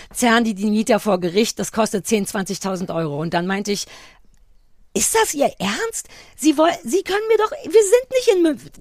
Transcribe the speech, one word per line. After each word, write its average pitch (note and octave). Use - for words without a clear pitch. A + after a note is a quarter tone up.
zerren A#3
die A3
die F#3+
Mieter G#3+
vor F#3+
Gericht. F3+
Das -
kostet G#3+
zehn, G#3
zwanzigtausend F#3+
Euro.“ D#3+
Und E3
dann F3
meinte G3
ich, G3+
„Ist -
das A4
Ihr C#4+
Ernst? F4+
Sie C#4+
woll-, D#4+
Sie E4
können G#4
mir A4
doch, G#4+
wir -
sind A4
nicht B4+
in F4+
München. D4+